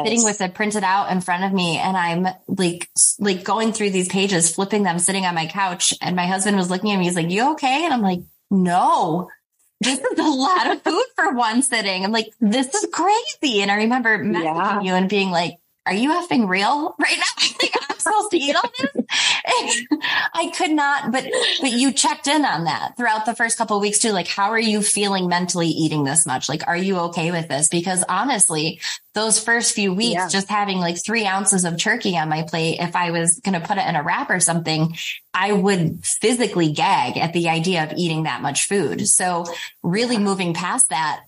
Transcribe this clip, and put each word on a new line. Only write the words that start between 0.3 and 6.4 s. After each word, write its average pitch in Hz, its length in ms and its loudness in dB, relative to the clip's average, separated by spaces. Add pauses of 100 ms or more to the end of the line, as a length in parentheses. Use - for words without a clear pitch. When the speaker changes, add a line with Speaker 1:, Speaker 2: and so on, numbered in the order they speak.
Speaker 1:
it 180 140 -2
printed 208 280 -2
out 190 280 2
in 185 100 0
front 180 240 -2
of 196 80 -2
me, 175 240 0
and 190 180 0
I'm, 175 320 0 (200)
like, 175 500 -2
s-, - 220 2
like, 190 260 0
going 214 260 0
through 202 200 -2
these 185 180 0
pages, 190 440 2
flipping 202 300 0
them, 175 160 0
sitting 190 260 0
on 175 100 -2
my 165 120 -2
couch. 185 540 -2
And 180 140 -2
my 180 100 0
husband 196 320 2